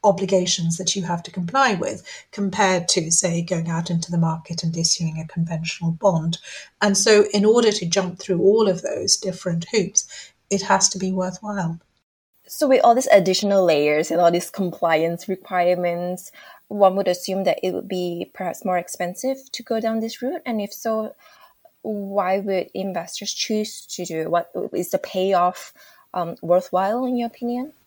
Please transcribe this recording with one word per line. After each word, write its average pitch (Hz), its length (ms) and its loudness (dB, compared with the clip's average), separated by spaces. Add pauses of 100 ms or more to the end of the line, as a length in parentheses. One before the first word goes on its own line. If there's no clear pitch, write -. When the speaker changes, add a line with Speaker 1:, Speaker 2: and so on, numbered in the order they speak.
Speaker 1:
obligations 180 720 2
that 180 180 -2
you 196 60 -4
have 170 220 -4
to - 80 -14
comply 226 420 0
with - 300 -4 (280)
compared 185 560 0
to, 165 220 0
say, 170 320 0
going 170 260 -2
out 165 220 -2
into 170 220 -2
the 170 80 0
market 165 420 -2
and 165 160 -2
issuing 165 400 -2
a 160 160 -12
conventional 165 560 -4
bond. 165 480 2 (420)
And 202 160 2
so 208 380 6
in 202 100 2
order 226 280 6
to 180 160 -4
jump 180 320 -2
through 175 200 -2
all 208 300 4
of 175 140 -2
those - 340 -2
different 175 540 -4
hoops, - 600 -4 (200)
it 196 100 0
has 196 280 2
to 190 100 -6
be 185 120 -2
worthwhile. 180 680 -4 (680)
Speaker 2:
So - 220 -2
with 254 160 6
all 240 100 8
these 254 140 2
additional 190 580 6
layers 151 460 2
and 170 100 2
all 170 80 8
these 175 220 0
compliance 170 760 0
requirements, 180 1040 -2 (360)
one 196 300 4
would 196 100 0
assume 185 380 -2
that 170 180 2
it 185 100 0
would 185 140 -6
be 180 440 -4
perhaps - 320 -8
more 185 140 0
expensive 185 600 -4 (160)
to 233 100 -12
go 226 160 -2
down 220 220 -2
this 226 200 -8
route. 311 240 -4
And 226 160 -4
if 202 100 -8
so, 220 440 -6 (680)
why 196 600 -2
would 190 340 -2
investors 185 580 -6
choose - 540 -4
to - 180 -10
do 160 160 -4
it? 160 80 -4
What 175 220 0 (200)
is - 200 -4
the 190 80 0
payoff, 185 760 0 (400)
um, 170 300 -4
worthwhile 185 600 2
in 247 120 -2
your 233 100 -2
opinion? 247 460 -6 (140)